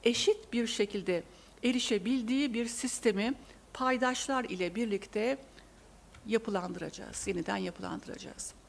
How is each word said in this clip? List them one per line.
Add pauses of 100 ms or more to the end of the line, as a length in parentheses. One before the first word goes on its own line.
eşit
bir
şekilde (420)
erişebildiği
bir
sistemi (380)
paydaşlar
ile
birlikte (880)
yapılandıracağız,
yeniden
yapılandıracağız. (140)